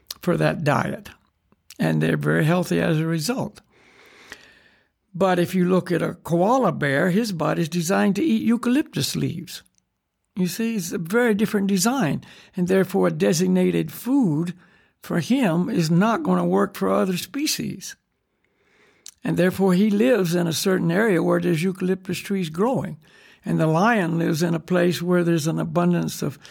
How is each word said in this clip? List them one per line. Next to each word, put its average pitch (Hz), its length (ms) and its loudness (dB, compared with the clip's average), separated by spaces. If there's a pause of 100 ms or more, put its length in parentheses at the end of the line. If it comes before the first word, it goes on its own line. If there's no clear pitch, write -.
(200)
for 170 160 0
that 156 260 0
diet. - 460 -2 (720)
And 160 220 0
they're 160 140 0
very 151 280 0
healthy 175 360 0
as 165 200 0
a 160 60 -2
result. 165 560 -4 (1500)
But 180 240 0
if 170 160 -2
you 180 100 2
look 175 260 0
at 175 120 0
a 160 120 -4
koala 196 580 0
bear, 143 380 0
his 214 220 0
body's 156 360 -2
designed 190 480 0
to 202 80 0
eat 226 180 2
eucalyptus 240 760 0
leaves. - 460 -6 (720)
You 185 120 -2
see, 226 300 -4
it's 170 160 -4
a 196 60 -6
very 220 340 2
different 202 360 0
design, 202 540 0 (320)
and 180 140 -2
therefore 190 380 2
a 170 40 2
designated 180 800 2
food 175 640 0 (480)
for 170 200 -2
him 180 500 0
is 165 200 0
not 214 320 2
gonna 180 220 0
work 190 320 0
for 190 140 -2
other 190 260 0
species. - 800 -6 (1300)
And 165 140 -2
therefore 185 340 2
he 196 160 4
lives 202 460 2
in 175 120 0
a 165 60 -2
certain 170 380 0
area 180 320 2
where 175 180 0
there's 170 220 0
eucalyptus 185 560 -4
trees 190 320 -4
growing. 196 480 -4 (480)
And 165 120 0
the 160 80 2
lion 170 520 2
lives 165 240 0
in 170 120 0
a 160 60 -2
place 175 400 0
where 175 240 2
there's 165 220 0
an 165 120 -2
abundance 170 600 0
of - 180 -6 (120)